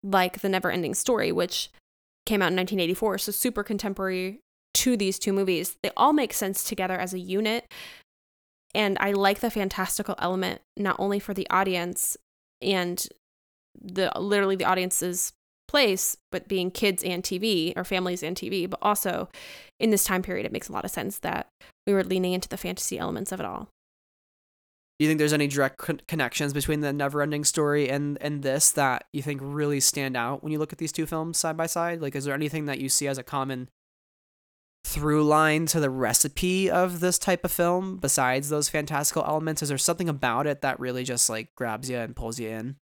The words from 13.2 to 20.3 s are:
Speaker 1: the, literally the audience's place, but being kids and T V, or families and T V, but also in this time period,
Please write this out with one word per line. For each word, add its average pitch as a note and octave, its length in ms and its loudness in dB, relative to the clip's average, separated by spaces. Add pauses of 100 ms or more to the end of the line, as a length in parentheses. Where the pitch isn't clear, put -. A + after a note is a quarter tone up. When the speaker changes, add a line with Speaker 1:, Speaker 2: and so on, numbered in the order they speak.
Speaker 1:
the, F#3 380 0
literally G3 380 2
the - 100 -2
audience's F3+ 680 0 (340)
place, A3+ 500 2 (140)
but - 180 -6
being F#3 220 0
kids G3 320 2
and F3+ 220 -2
T F#3 140 -2
V, F3+ 380 2
or F3+ 80 -4
families F3+ 380 -2
and E3+ 140 -4
T - 120 -8
V, F3+ 180 -2
but F#3+ 160 -6
also G3+ 460 0 (520)
in A3+ 100 4
this G3+ 140 4
time F#3 180 0
period, F#3 220 -4